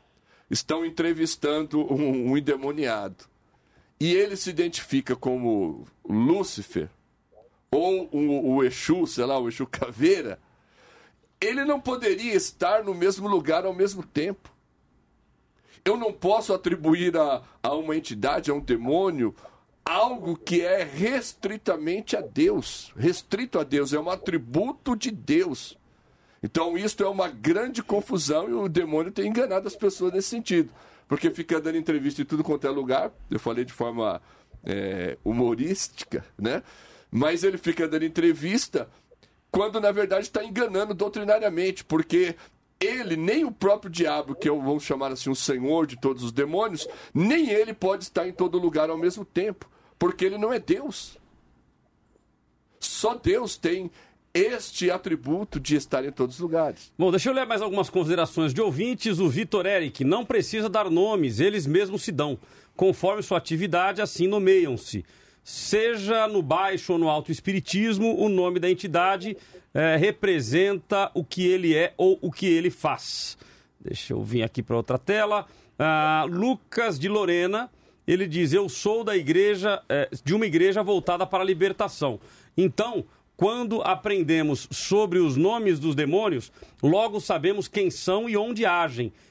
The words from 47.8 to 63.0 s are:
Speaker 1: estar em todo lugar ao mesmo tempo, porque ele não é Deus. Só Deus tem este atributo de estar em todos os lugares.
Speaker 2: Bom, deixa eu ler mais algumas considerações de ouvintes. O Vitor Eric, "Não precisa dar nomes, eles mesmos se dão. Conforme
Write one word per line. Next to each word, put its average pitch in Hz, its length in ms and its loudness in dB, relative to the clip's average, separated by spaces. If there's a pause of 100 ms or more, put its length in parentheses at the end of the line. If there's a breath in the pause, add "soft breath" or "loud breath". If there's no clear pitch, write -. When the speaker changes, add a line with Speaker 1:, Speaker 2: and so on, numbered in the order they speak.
Speaker 1:
estar 180 240 -2
em 180 60 -8
todo 180 240 0
lugar 160 320 2
ao 160 80 -4
mesmo 180 260 -2
tempo, 190 460 -4 (280 soft breath)
porque 180 280 0
ele 196 120 0
não 220 140 0
é 233 80 0
Deus. - 580 -4 (1600)
Só - 340 -2
Deus 214 400 0
tem 175 340 -2 (440 soft breath)
este 190 580 0
atributo 165 680 -4
de 143 200 0
estar 139 260 -2
em 143 80 -8
todos 127 240 -2
os 165 60 -12
lugares. 160 560 -2
Speaker 2:
Bom, 180 120 4
deixa 185 200 2
eu 269 40 2
ler 262 120 0
mais 226 160 -2
algumas 196 280 0
considerações 165 640 0
de 151 60 -4
ouvintes. 208 600 0
O 185 100 4
Vitor 180 360 0
Eric, 170 380 0
"Não 196 220 2
precisa 220 420 0
dar 214 220 0
nomes, 170 500 2
eles 190 260 2
mesmos 190 380 0
se - 80 -4
dão. 147 260 -2 (380 loud breath)
Conforme 190 480 2